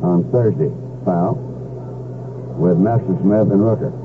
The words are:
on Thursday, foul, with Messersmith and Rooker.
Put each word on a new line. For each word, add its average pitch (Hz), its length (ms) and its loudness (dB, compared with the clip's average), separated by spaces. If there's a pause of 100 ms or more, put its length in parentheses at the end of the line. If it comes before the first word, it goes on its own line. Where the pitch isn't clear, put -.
on 87 280 2
Thursday, 104 380 2 (360)
foul, 87 300 0 (1200)
with 87 200 4
Messersmith 101 760 2
and 98 100 4
Rooker. 110 320 0 (120)